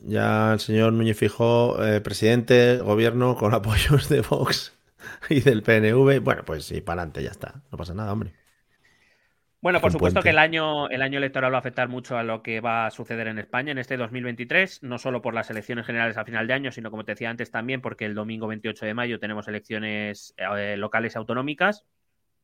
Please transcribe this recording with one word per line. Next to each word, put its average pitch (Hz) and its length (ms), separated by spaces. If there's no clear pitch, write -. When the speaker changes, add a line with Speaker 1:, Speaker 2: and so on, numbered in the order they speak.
Speaker 1:
ya 107 460
al 107 60
señor 113 320
Núñez 113 240
Feijóo, 117 720
eh, 107 160
presidente, 120 760
gobierno, 117 580
con 107 180
apoyos 110 560
de 135 120
Vox - 540
y 143 120
del 110 200
P 113 160
N 107 160
V. 135 240
Bueno, 120 260
pues 78 220
sí, 80 160
pa'lante, 85 400
ya 62 80
está. - 320
No - 60
pasa 85 160
nada, 104 180
hombre. 101 220
Speaker 2:
Bueno, 175 180
por 160 100
Speaker 1:
Un - 20
Speaker 2:
supuesto 165 240
Speaker 1:
puente. 185 100
Speaker 2:
que 170 60
el 156 80
año, 156 500
el 131 140
año 139 160
electoral 135 340
va 127 40
a - 20
afectar 123 300
mucho 123 280
a 117 60
lo 113 180
que 113 180
va 113 280
a - 20
suceder 113 380
en 110 100
España 127 340
en 135 60
este 127 200
dos 113 140
mil 123 120
veintitrés, 123 580
no 123 160
solo 123 240
por 113 140
las 113 160
elecciones 117 340
generales 117 320
a 110 80
final 113 220
de 127 60
año, 135 180
sino, 113 180
como 107 160
te 110 60
decía 113 180
antes, 117 220
también 127 300
porque 113 240
el 104 100
domingo 110 320
veintiocho 110 400
de 107 80
mayo 120 240
tenemos 107 280
elecciones, 107 880
eh, 101 380
locales 107 380
y 113 60
autonómicas, 139 680